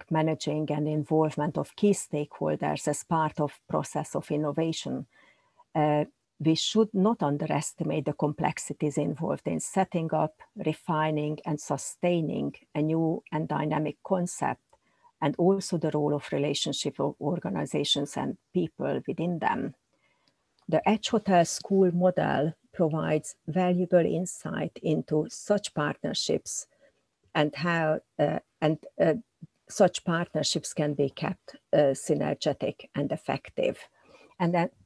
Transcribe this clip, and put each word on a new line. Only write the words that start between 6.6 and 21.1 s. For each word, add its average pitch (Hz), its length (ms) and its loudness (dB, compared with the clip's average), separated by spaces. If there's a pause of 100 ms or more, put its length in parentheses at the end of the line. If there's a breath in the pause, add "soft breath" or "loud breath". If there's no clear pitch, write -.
not 202 300 2
underestimate 151 800 -2
the - 80 0
complexities 151 840 -2
involved 151 480 -2
in 165 120 -2
setting 175 540 -2
up, 156 220 0 (200)
refining, 156 920 0
and 151 120 -2
sustaining 156 920 -2 (220)
a 147 80 0
new 160 480 0
and 156 160 -2
dynamic 151 560 -2
concept, 175 580 -2 (580 soft breath)
and 151 200 0
also 185 400 2
the 156 100 0
role 147 240 0
of - 180 -6
relationship 147 680 -2
o-, 147 200 -2
organizations 147 960 -2
and 135 200 -4 (160)
people 139 540 -2
within 165 320 -2
them. - 340 -2 (960)
The - 180 2
Edge 208 220 2
Hotel 190 340 6